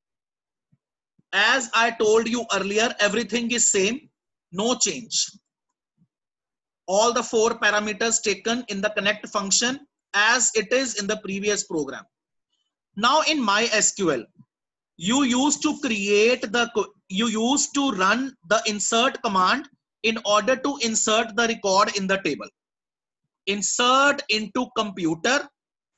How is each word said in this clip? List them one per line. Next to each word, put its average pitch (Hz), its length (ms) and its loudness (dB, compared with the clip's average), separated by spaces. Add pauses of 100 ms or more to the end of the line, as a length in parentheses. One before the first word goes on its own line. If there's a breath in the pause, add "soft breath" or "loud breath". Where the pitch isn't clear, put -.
(1300)
As 233 400 2
I 233 200 2
told 226 360 2
you 233 240 -2
earlier, 202 460 0
everything 226 540 0
is - 180 2
same, 220 400 0 (400)
no 220 240 -2
change. - 560 -4 (1600)
All 214 240 4
the 240 100 0
four 226 280 2 (100)
parameters 214 600 0
taken 226 460 -2
in 202 140 -6
the 208 100 0
connect 208 380 -4
function 226 580 -2 (280)
as 226 420 2
it 208 160 -2
is 247 280 0
in 196 60 -4
the 214 120 -2
previous 196 440 -2
program. 135 400 -6 (960)
Now 262 260 4
in 294 180 0
my 220 300 2
S 214 220 2
Q 175 180 -2
L, 123 140 -2 (720)
you 226 260 0
used 262 400 0
to 302 160 -2
create 214 640 2
the, 233 260 0 (400)
you 214 200 -2
used 233 460 0
to 277 180 0
run 208 420 0 (140)
the 208 180 2
insert 226 560 -2
command 208 460 0 (360)
in 220 220 -2
order 208 280 2
to 269 280 -4
insert 226 520 2
the 233 140 2
record 208 480 2
in 196 100 -2
the 190 120 2
table. 143 280 -4 (1000)
Insert 254 840 2
into 214 380 -4 (100)
computer. 202 720 -2 (500)